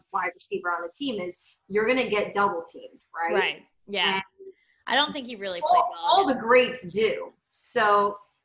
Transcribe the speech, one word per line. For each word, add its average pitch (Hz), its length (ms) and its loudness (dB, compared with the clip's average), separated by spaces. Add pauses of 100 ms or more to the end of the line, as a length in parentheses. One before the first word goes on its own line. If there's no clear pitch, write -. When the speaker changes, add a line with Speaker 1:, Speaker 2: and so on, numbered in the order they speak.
(140)
Speaker 1:
wide 180 220 -2
receiver 180 340 -6
on 170 140 -4
the 170 140 -10
team 254 220 -4
is 180 200 -8 (280)
you're 214 180 0
gonna 247 240 2
get 202 240 0
double 190 300 0
teamed, - 380 -20 (120)
right? 170 200 -4
Speaker 2:
Right, 180 300 0 (240)
yeah. 190 260 0
Speaker 1:
And 190 100 -2 (640)
Speaker 2:
I - 80 0
don't 294 160 0
think 262 160 -10
he 247 80 -12
really 190 240 -8
played 339 220 4
Speaker 1:
all, - 100 0
Speaker 2:
well 165 180 -12
Speaker 1:
all 381 160 6
the 277 60 2
Speaker 2:
against 220 160 -4
Speaker 1:
greats 240 400 4
do. 190 460 -2 (180)
So 208 680 2 (280)